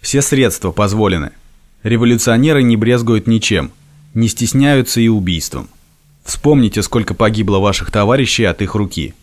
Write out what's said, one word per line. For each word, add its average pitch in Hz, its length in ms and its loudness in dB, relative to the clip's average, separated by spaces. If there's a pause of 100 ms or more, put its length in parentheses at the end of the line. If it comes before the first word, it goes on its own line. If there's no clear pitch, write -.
все 139 200 -2
средства 131 500 0
позволены. 98 600 0 (520)
Революционеры 120 800 2
не 117 120 4
брезгуют 113 520 0
ничем, 107 440 0 (420)
не 113 140 0
стесняются 135 720 0
и 113 80 4
убийством. 90 640 -2 (540)
Вспомните, 123 600 0
сколько 110 300 -2
погибло 107 460 0
ваших 95 320 -2
товарищей 117 520 0
от 90 180 -2
их 95 140 -6
руки. 90 480 -6